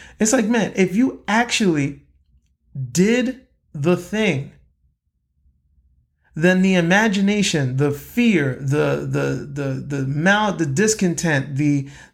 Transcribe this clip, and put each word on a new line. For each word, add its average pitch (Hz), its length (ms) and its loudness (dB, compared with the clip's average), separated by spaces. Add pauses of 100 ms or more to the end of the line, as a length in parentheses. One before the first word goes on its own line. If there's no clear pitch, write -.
(200)
It's 214 120 0
like, 247 140 2
man, 220 300 0
if 180 180 2
you 254 320 0
actually 185 760 0 (880)
did 233 540 0 (260)
the 160 240 0
thing, 180 560 -4 (1900)
then 180 220 4
the 190 140 4
imagination, 190 1040 2
the 143 120 2
fear, 160 720 0
the, 143 500 0
the, 139 400 -4
the, 139 300 -6
the 135 260 -6
mal-, 190 460 0
the 160 140 -4
discontent, 160 880 -2
the, 143 320 0 (260)